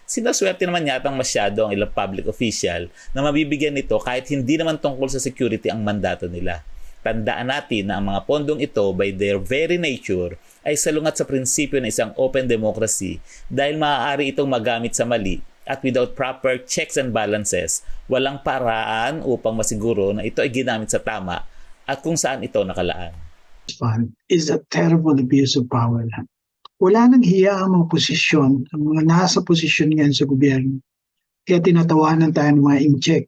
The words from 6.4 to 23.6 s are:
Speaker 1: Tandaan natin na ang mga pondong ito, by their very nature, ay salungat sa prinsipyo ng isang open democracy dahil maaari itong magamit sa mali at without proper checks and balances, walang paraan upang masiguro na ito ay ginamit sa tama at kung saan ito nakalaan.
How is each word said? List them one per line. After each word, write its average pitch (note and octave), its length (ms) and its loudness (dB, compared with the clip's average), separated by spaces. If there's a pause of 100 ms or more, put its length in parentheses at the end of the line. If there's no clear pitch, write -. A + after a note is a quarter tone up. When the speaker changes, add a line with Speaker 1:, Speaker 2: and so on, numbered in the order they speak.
Speaker 1:
Tandaan A2+ 480 -2
natin B2+ 400 -2
na G2 100 -2
ang G2+ 120 -2
mga G2 160 -2
pondong D3 340 0
ito, A#2+ 320 0
by G2 220 -2
their G2+ 260 0
very D#3+ 400 -2
nature, G2 560 -4 (300)
ay D3 100 0
salungat D#3 400 -2
sa D3+ 80 0
prinsipyo C3+ 560 -2
ng A#2+ 80 -4
isang A2 320 -2
open C3 240 0
democracy G#2+ 720 -2 (320)
dahil C#3+ 320 -2
maaari C#3+ 540 0
itong C#3 160 0
magamit A#2 420 -2
sa A#2+ 160 -2
mali G2+ 320 0 (260)
at - 200 -6
without B2 320 0
proper B2+ 480 -2
checks - 320 -4
and B2+ 160 -2
balances, G#2 720 -2 (240)
walang C3+ 320 -2
paraan A#2 800 -2
upang A2+ 320 -2
masiguro G#2+ 560 0
na G#2 160 -4
ito A2+ 160 -2
ay C3 80 0
ginamit A#2 400 -4
sa A2 80 0
tama F#2+ 480 -6 (400)
at C3+ 160 -6
kung D#3+ 160 -2
saan C3 240 -2
ito - 240 -4
nakalaan. F2 480 -4 (560)